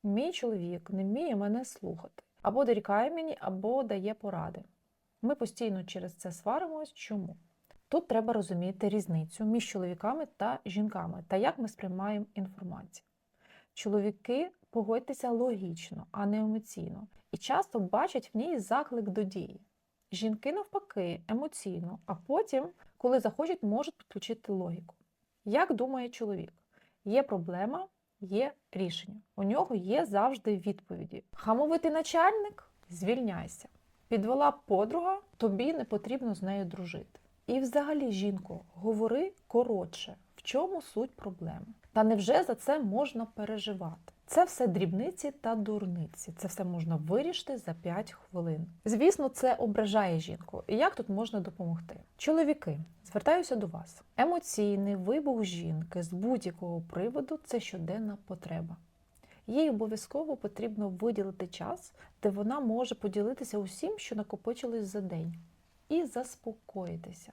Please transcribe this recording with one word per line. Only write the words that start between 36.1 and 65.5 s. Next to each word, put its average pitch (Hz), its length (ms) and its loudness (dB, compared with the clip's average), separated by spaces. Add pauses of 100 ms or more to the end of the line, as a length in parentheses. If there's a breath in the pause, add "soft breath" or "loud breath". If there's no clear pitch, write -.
з 170 60 -8
нею 196 240 -2
дружити. 175 540 -10 (280)
І 247 120 2
взагалі, 285 520 2
жінко, 190 500 -2 (120)
говори 226 600 0 (140)
коротше. 220 680 0 (200)
В - 60 -20
чому 339 400 0
суть 254 340 -4
проблеми? 165 500 -8 (280)
Та 220 100 6
невже 220 400 6
за 247 120 0
це 302 240 2
можна 226 460 0
переживати? 202 880 -8 (120)
Це - 180 6
все 262 240 2
дрібниці 202 640 0
та 226 240 -4
дурниці. 190 840 -4
Це 196 100 -6
все 185 160 -4
можна 165 320 0
вирішити 254 600 0
за 170 160 -8
п'ять 175 380 -6
хвилин. 165 540 -4 (200)
Звісно, 262 440 6
це 254 260 4
ображає 208 640 2
жінку. 165 480 -8
І - 100 2
як 339 180 4
тут - 140 -6
можна 214 300 0
допомогти? 170 600 -6 (180)
Чоловіки, 294 600 2 (260)
звертаюся 311 500 4
до 202 120 0
вас. 165 340 -12 (160)
Емоційний 208 800 2
вибух 233 480 2
жінки 170 600 -4
з 165 100 -6
будь-якого 180 680 -2
приводу — 247 640 -4
це 240 140 -2
щоденна 196 580 -6 (100)
потреба. 165 500 -8 (680 soft breath)
Їй 294 220 2
обов'язково 233 680 -2
потрібно 208 520 -4
виділити 190 580 -2
час, - 460 -8 (300 loud breath)
де 208 60 6
вона 208 300 0
може 240 360 0
поділитися 214 600 -2
усім, 311 420 -4
що - 160 -8
накопичилось 226 720 -4
за 196 140 -4
день, 170 340 -4 (540)